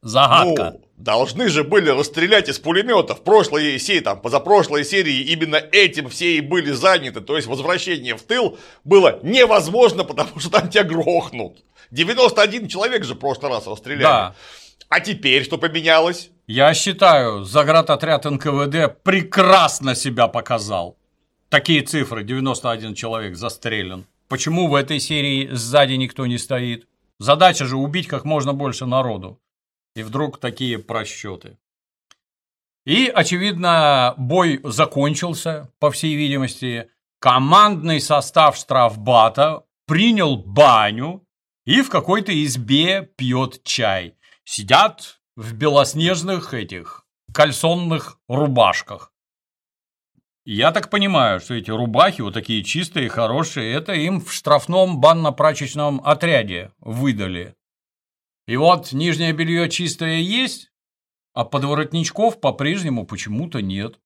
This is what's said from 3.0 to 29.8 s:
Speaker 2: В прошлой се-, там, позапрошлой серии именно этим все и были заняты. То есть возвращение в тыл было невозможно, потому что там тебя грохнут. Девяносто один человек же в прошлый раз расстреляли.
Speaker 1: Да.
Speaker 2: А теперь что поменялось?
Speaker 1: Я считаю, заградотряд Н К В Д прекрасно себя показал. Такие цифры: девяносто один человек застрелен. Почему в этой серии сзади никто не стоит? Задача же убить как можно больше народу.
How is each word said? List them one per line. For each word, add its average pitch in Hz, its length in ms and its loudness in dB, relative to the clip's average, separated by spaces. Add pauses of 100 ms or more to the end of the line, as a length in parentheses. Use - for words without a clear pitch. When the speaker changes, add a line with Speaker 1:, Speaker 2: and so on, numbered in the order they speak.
Speaker 2:
В - 80 -20
прошлой 151 560 2
се-, 180 220 -2
там, 101 200 -4
позапрошлой 147 640 2
серии 151 380 -2 (100)
именно 160 240 -2
этим 156 540 0
все 170 280 -2
и 151 40 -2
были 147 300 -2
заняты. 139 500 0
То 143 140 -6
есть 135 120 -4
возвращение 139 720 -4
в - 60 -18
тыл 233 340 -2 (260)
было 180 400 6
невозможно, 208 800 4
потому 147 360 -6
что 156 100 -8
там 208 200 2
тебя 208 140 2
грохнут. 160 800 -2 (280)
Девяносто 214 500 2
один 214 260 0
человек 220 380 -4
же 120 100 -8
в - 40 -20
прошлый 135 320 -6
раз 110 160 -6
расстреляли. 127 360 -8
Speaker 1:
Да. 107 320 2 (540)
Speaker 2:
А 165 100 2
теперь 139 440 0
что 151 140 -6
поменялось? 160 720 0 (180)
Speaker 1:
Я 135 260 4
считаю, 151 720 2
заградотряд 151 800 2
Н 143 120 -4
К 147 140 -4
В 143 160 0
Д 151 220 0
прекрасно 180 1040 2
себя 120 320 0
показал. 101 720 -6 (500)
Такие 147 360 2
цифры: 127 420 -6
девяносто 127 440 -4
один 110 260 -8
человек 110 420 -8
застрелен. 95 680 -8 (220)
Почему 165 400 -2
в 143 80 0
этой 139 240 -2
серии 139 540 -4
сзади 127 400 0
никто 131 320 -4
не 123 120 -4
стоит? 123 500 -6 (320)
Задача 147 460 4
же 127 120 -4
убить 143 300 -4
как - 180 -8
можно 143 280 -2
больше 135 320 -6
народу. 117 540 -4 (560)